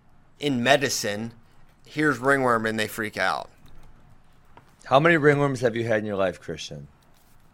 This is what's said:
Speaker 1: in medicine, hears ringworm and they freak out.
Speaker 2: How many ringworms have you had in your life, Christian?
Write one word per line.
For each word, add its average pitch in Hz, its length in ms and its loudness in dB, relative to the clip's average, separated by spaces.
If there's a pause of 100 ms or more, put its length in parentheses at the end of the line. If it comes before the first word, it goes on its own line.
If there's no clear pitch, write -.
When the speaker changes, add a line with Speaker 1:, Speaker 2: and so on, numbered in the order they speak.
(400)
Speaker 1:
in 139 220 -2
medicine, 117 720 0 (540)
hears 147 340 -2
ringworm 127 460 2
and 110 140 -2
they 107 80 -2
freak 107 300 -8
out. 90 320 -2 (1400)
Speaker 2:
How 131 140 4
many 170 180 6
ringworms 139 440 2
have 113 140 0
you 113 100 -4
had 110 140 0
in 107 60 -4
your 101 120 -6
life, 92 240 -2
Christian? 73 460 -12 (680)